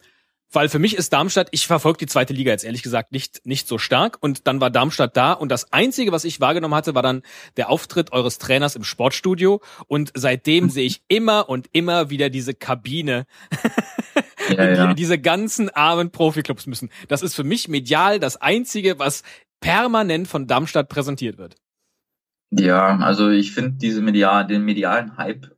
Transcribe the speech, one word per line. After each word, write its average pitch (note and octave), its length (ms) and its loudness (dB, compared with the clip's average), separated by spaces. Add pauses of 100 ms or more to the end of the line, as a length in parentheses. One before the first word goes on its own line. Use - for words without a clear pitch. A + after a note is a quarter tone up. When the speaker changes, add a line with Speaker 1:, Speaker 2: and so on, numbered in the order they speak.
(520)
Speaker 1:
Weil D3+ 160 2
für D3 100 0
mich G3+ 180 2
ist E3+ 160 -4
Darmstadt, F3+ 380 2
ich - 160 -4
verfolge D#3+ 320 2
die D#3 80 -8
zweite B2+ 260 0
Liga B2+ 180 -2
jetzt G#2+ 140 -2
ehrlich A#2 180 -10
gesagt A#2+ 300 -6
nicht, - 320 -10
nicht C3+ 240 -6
so A2+ 100 -4
stark D3+ 420 0
und C#3+ 260 -4
dann C3+ 140 0
war B2+ 100 2
Darmstadt B2+ 460 0
da C3+ 160 4
und D3+ 180 -4
das - 220 -6
Einzige, A3+ 380 0
was E3 140 -2
ich D#3+ 160 -8
wahrgenommen D3+ 340 0
hatte, D3+ 200 -2
war B2+ 80 2
dann C3 200 0 (340)
der A#2+ 120 -2
Auftritt - 440 -2
eures B2 260 -2
Trainers C#3 380 -2
im G#2+ 80 -12
Sportstudio F#3 760 0 (260)
und D3 280 -2
seitdem C#3+ 560 2
sehe C3 160 -2
ich - 220 -6
immer G#3+ 400 2
und C3 240 -6
immer E3+ 380 0
wieder C#3+ 200 -2
diese C3 240 -6
Kabine, B2+ 720 -4 (240)
<laughs> - 160 -4 (800)
Speaker 2:
Ja, F#2+ 160 2
Speaker 1:
in F#3 100 4
die - 60 4
Speaker 2:
ja. - 140 4
Speaker 1:
diese E3+ 240 0
ganzen G3 500 0
armen E3+ 420 2
Profiklubs D3+ 560 -2
müssen. B2 240 -8 (160)
Das C#3+ 160 -2
ist F3+ 140 -4
für C#3+ 80 -2
mich F3+ 240 -2
medial D#3 500 2
das C3+ 180 -2
Einzige, G3 640 0
was C#3+ 240 -2 (380)
permanent F#3+ 640 0
von C3+ 220 -6
Darmstadt C#3 400 0
präsentiert C3 500 -6
wird. F2 180 -20 (920)
Speaker 2:
Ja, F#2+ 480 4
also G#2 300 2
ich G2+ 240 2
finde C3 260 -2
diese A2 220 -2
medial-, G2+ 460 4
den G#2 180 0
medialen G#2 540 -2
Hype - 400 -8